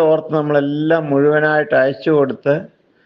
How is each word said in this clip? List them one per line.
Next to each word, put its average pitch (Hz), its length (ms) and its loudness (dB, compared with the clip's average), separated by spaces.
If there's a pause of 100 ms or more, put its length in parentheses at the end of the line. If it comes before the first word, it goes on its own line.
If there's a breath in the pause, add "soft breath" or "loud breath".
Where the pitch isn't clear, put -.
ഓർത്ത് 156 300 0
നമ്മളെല്ലാം 147 760 0
മുഴുവനായിട്ട് 151 680 0
അയച്ചു 139 360 -2
കൊടുത്ത് 139 380 0 (500 soft breath)